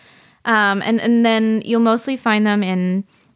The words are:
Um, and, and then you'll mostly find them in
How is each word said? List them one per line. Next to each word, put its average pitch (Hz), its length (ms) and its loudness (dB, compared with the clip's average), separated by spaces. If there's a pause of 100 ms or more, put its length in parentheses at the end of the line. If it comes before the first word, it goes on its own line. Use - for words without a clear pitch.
(460)
Um, 208 360 0
and, 226 200 -2
and 233 240 2
then 220 400 0
you'll 233 160 0
mostly 233 340 0
find 214 320 0
them 208 160 0
in 185 400 -2 (320)